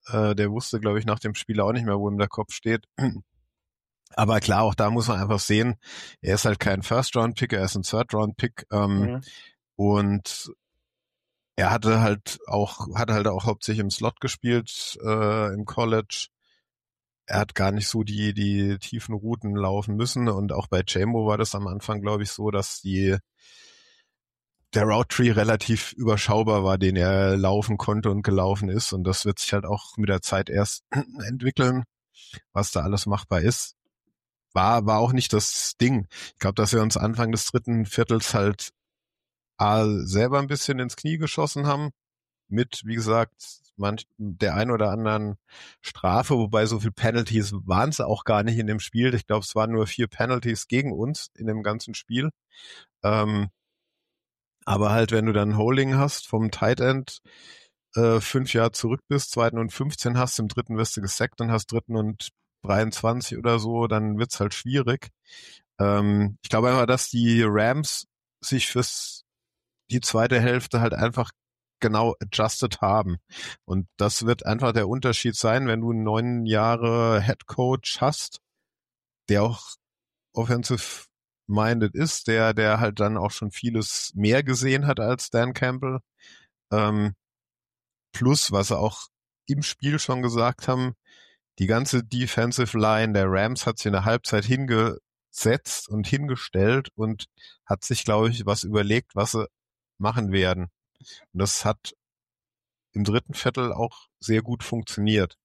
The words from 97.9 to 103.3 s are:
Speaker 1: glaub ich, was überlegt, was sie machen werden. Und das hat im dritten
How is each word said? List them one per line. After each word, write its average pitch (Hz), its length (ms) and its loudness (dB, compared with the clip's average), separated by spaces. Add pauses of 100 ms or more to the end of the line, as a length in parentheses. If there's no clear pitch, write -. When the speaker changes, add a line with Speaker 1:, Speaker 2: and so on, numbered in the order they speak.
Speaker 1:
glaub 110 240 4
ich, 117 160 -4
was 101 180 0
überlegt, 104 500 0
was 104 180 0
sie 110 140 -2 (520)
machen 107 340 -2
werden. 92 380 2 (640)
Und 90 80 -2
das - 240 0
hat - 300 -4 (1000)
im 104 100 -2
dritten 107 300 0